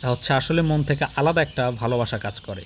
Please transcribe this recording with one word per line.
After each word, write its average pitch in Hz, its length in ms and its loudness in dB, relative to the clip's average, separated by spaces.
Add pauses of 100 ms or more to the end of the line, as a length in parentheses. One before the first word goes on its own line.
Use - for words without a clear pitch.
(100)
হচ্ছে - 200 -2 (100)
আসলে 160 200 0 (100)
মন 151 180 4
থেকে 143 160 0 (160)
আলাদা 165 260 4
একটা - 180 -2 (160)
ভালোবাসা 120 440 0
কাজ 101 120 -6 (100)
করে। 95 180 -10